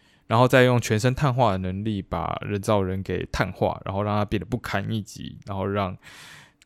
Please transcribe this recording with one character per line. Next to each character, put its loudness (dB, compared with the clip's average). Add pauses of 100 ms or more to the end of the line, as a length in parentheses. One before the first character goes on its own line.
(260)
然 2
后 6
再 8
用 4
全 0
身 2
碳 2
化 2
的 -2
能 -4
力 -2
把 -6
人 -2
造 2
人 -2
给 -4
碳 -2
化， -2
然 -6
后 0
让 0
他 2
变 -2
得 -8
不 -4
堪 -4
一 -2
击， -14
然 -8
后 -2
让 -2 (680)